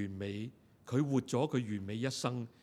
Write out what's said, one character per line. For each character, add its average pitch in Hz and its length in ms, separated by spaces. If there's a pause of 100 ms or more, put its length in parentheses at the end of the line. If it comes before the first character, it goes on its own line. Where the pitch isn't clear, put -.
美， 101 420 (340)
佢 123 160
活 139 200
咗 135 280
佢 127 140 (120)
完 98 80
美 101 140
一 127 120
生 123 380 (160)